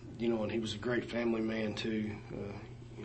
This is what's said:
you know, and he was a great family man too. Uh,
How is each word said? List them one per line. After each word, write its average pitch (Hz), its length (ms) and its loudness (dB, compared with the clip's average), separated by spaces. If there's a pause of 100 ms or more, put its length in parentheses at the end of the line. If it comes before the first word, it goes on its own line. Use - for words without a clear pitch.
(180)
you 117 120 4
know, 113 120 4
and 101 100 0
he 117 60 0
was 107 160 0
a 101 60 -4
great 120 260 2
family 117 360 2
man 110 340 2
too. 107 340 0 (240)
Uh, 101 200 -4 (520)